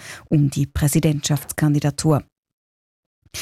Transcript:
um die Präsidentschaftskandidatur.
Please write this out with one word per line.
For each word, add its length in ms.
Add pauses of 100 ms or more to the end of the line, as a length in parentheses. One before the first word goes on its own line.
(280)
um 220
die 160
Präsidentschaftskandidatur. 1600 (1200)